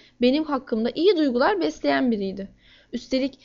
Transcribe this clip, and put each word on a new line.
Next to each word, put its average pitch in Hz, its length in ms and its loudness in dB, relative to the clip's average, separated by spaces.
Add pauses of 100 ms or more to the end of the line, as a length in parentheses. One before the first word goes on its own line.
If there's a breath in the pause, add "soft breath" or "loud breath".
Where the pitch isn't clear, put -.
(220 loud breath)
benim 262 220 2
hakkımda 247 520 -4
iyi 349 220 4
duygular 302 440 2
besleyen 285 500 0
biriydi. 196 380 -6 (440 soft breath)
Üstelik 262 520 -4